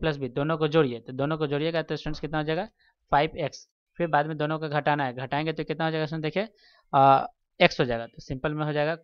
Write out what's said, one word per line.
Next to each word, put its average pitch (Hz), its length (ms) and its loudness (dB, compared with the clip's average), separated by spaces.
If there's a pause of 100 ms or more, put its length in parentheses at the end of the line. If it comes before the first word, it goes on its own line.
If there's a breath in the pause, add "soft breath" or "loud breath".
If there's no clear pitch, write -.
plus 151 180 -2
B 127 140 -4
दोनों 156 220 0
को 156 100 0
जोड़िए, 143 320 2
तो 127 140 -14
दोनों 143 240 -2
को 151 100 -2
जोड़िएगा 156 340 -2
तो 156 140 -6
students 151 240 -6
कितना 156 180 -4
हो 151 60 -2
जाएगा, 160 220 -2 (460 soft breath)
फ़ाइव 160 260 2
एक्स, - 300 -8 (300)
फिर 170 100 -2
बाद 151 200 2
में 156 100 -6
दोनों 151 220 -2
को 156 100 -6
घटाना 147 360 0
है, 123 80 -4
घटाएंगे 139 400 -4
तो 156 100 -6
कितना 160 220 -4
हो 160 60 0
जाएगा 156 140 -2
स्टूडेंट 156 180 -6
देखिए, 185 240 -2 (460 soft breath)
अ, 135 340 6 (340)
x - 180 4
हो 135 60 4
जाएगा, 117 220 -4
तो - 140 -20
simple 147 320 -6
में 151 120 -2
हो 151 80 -2
जाएगा 151 300 0